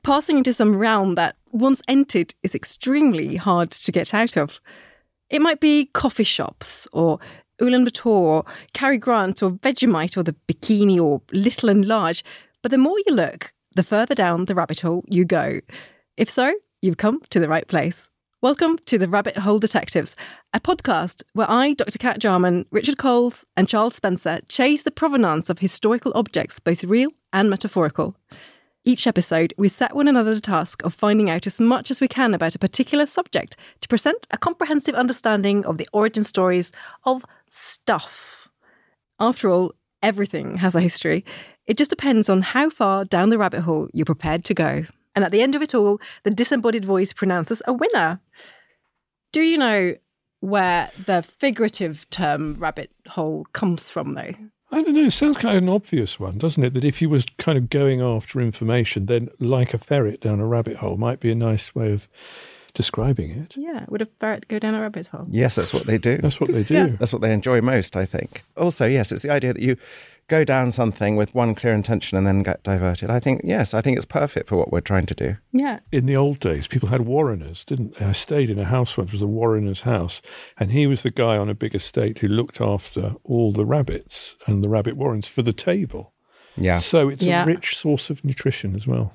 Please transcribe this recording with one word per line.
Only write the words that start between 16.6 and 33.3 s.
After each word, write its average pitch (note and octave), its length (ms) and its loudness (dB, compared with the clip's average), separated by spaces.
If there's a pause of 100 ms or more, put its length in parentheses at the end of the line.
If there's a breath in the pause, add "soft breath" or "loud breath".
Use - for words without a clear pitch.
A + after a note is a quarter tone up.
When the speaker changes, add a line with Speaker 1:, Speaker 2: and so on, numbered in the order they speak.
Speaker 1:
you've F3+ 160 2
come A#3 320 0
to - 100 0
the E3 80 2
right D#3 220 -2
place. F3 400 -2 (340)
Welcome D#4+ 440 2
to A#3+ 100 2
The F#3 100 2
Rabbit G3+ 300 -2
Hole G#3 220 2
Detectives, - 560 -2 (360 loud breath)
a - 80 -2
podcast F3+ 640 -2 (120)
where A3 140 0
I, C4 260 2
Doctor - 260 -4
Kat A#3+ 180 -2
Jarman, F3+ 540 2
Richard A#3+ 260 0
Coles, A#3+ 480 0 (100)
and F#3 140 2
Charles A3+ 240 0
Spencer F3+ 460 -4 (100)
chase C#4+ 320 2
the - 80 -2
provenance A3+ 580 0
of F3 120 -2
historical A3+ 560 0
objects, - 440 -2
both E3+ 240 -2
real A#3 280 2 (200)
and G3 200 2
metaphorical. E3+ 640 -2 (680 loud breath)
Each B3 220 2
episode, E3+ 540 2
we G3+ 80 4
set - 280 0
one C#4+ 120 2
another A#3 260 4
the G#3+ 80 -2
task F3+ 420 -2
of E3+ 80 -2
finding G#3 380 2
out E3+ 160 -2
as - 160 -4
much A#3+ 300 2
as C4 100 -2
we C4+ 60 2
can B3 260 0
about E3 220 -2
a - 40 -12
particular D4 460 0
subject - 500 -4 (260 loud breath)